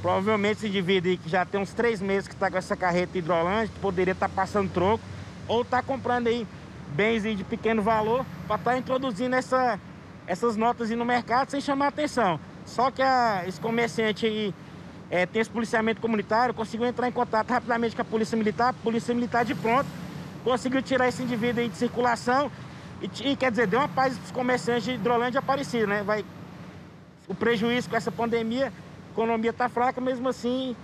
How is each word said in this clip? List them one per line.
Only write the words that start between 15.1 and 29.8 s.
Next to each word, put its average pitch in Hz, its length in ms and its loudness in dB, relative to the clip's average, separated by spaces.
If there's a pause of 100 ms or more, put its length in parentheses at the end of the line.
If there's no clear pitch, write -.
tem 220 160 0
esse 220 80 0
policiamento 220 520 0
comunitário, 226 520 2
conseguiu 226 320 -4
entrar 240 220 0
em 247 60 0
contato 226 360 0
rapidamente 233 460 0
com 247 60 -4
a 180 40 0
Polícia 220 320 0
Militar, 220 340 2
a - 20 -2
Polícia 233 420 0
Militar 240 300 2
de 262 100 -4
pronto, 240 300 2 (580)
conseguiu 254 380 2
tirar 254 260 2
esse 247 160 -2
indivíduo 240 380 0
aí 240 80 0
de 175 80 -12
circulação 240 760 2 (500)
e, 220 300 -2
e, 277 60 2
quer 254 140 2
dizer, 226 160 2
deu 208 120 4
uma 285 80 2
paz 262 300 0
pros - 140 -12
comerciantes 247 520 0
de 254 80 -2
Hidrolândia 240 460 2
e - 20 4
Aparecida, 254 480 0
né? 208 160 0
Vai, 208 220 0 (1000)
o 196 80 -6
prejuízo 233 560 2
com 226 60 -2
essa 226 160 0
pandemia, 233 560 0
a - 460 -14
economia 226 400 0
tá 247 160 0
fraca, 247 320 0